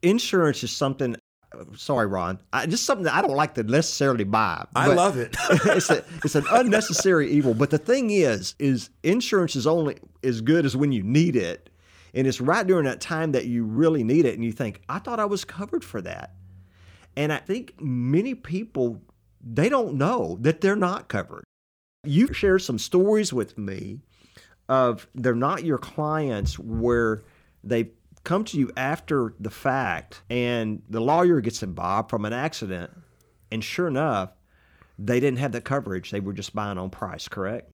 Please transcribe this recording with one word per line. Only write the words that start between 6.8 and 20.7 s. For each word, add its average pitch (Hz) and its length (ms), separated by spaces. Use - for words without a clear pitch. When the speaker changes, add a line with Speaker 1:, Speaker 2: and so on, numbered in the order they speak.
Speaker 1:
evil. 135 240
But 135 160
the 156 80
thing 240 320
is, 131 500
is 135 300
insurance 180 540
is 120 100
only 156 300
as 120 200
good 156 220
as 127 120
when 143 160
you 110 100
need 143 320
it. 87 360
And 131 140
it's 127 120
right 175 260
during 180 180
that 131 160
time 160 320
that 127 140
you 120 180
really 135 400
need 143 220
it. 117 80
And 117 100
you 117 80
think, 110 360
"I 151 100
thought 233 220
I 214 60
was 196 180
covered 208 400
for - 180
that." 87 320
And 151 160
I 147 60
think - 420
many 143 540
people, 139 680
they 131 240
don't 247 260
know 139 460
that 156 200
they're 196 160